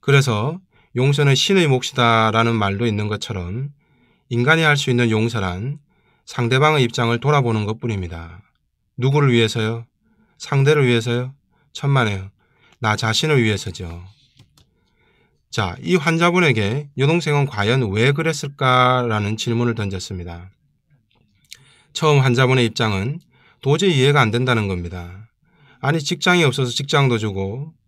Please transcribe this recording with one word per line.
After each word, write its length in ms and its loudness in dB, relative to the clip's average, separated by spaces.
그래서 600 0
용서는 380 2
신의 340 2
몫이다라는 840 2
말도 320 -2
있는 220 -2
것처럼 640 -8
인간이 340 2
할 140 4
수 140 -2
있는 200 2
용서란 680 -2
상대방의 600 2
입장을 340 -2
돌아보는 460 0
것뿐입니다. 760 -8
누구를 360 2
위해서요? 540 0
상대를 480 2
위해서요? 480 0
천만에요. 580 -2
나 180 0
자신을 460 0
위해서죠. 600 -4
자, 320 -4
이 140 0
환자분에게 1000 0
여동생은 500 0
과연 440 0
왜 220 2
그랬을까라는 1200 0
질문을 380 -2
던졌습니다. 760 -8
처음 280 2
환자분의 460 4
입장은 520 -2
도저히 380 2
이해가 220 4
안 100 2
된다는 380 0
겁니다. 600 -8
아니, 200 0
직장이 440 0
없어서 260 0
직장도 480 2
주고 540 -6